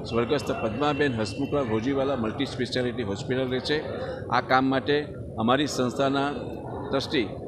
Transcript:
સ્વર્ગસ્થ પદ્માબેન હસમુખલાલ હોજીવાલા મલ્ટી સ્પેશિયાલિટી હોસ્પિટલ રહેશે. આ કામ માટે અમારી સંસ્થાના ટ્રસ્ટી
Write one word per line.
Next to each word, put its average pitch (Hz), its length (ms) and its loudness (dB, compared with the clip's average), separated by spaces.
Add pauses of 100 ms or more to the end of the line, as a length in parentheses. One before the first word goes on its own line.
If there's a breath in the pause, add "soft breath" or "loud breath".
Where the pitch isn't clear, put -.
સ્વર્ગસ્થ 120 480 0
પદ્માબેન 139 600 0
હસમુખલાલ 123 540 0
હોજીવાલા 135 480 2
મલ્ટી 113 300 -2
સ્પેશિયાલિટી 123 580 -2
હોસ્પિટલ 123 460 0
રહેશે. 127 320 0 (500 loud breath)
આ 120 100 2
કામ 131 240 4
માટે 139 420 2 (300)
અમારી 127 300 4
સંસ્થાના 135 680 0 (580)
ટ્રસ્ટી 135 320 2 (240)